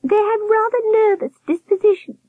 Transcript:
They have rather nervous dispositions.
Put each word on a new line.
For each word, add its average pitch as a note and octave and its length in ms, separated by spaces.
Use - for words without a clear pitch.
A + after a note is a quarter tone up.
They C#4 120
have G#4+ 260
rather A4 360
nervous G#4+ 420
dispositions. F#4+ 720